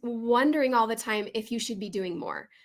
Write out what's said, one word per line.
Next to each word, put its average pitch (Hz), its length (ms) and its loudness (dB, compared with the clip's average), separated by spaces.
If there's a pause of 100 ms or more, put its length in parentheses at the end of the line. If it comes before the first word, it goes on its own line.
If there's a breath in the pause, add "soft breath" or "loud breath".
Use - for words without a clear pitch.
wondering 247 720 2
all 226 140 4
the 226 100 -2
time 214 380 -4
if 220 180 -4
you 233 60 -2
should 220 200 -4
be 202 120 -6
doing 185 280 -4
more. 76 300 -8 (160 soft breath)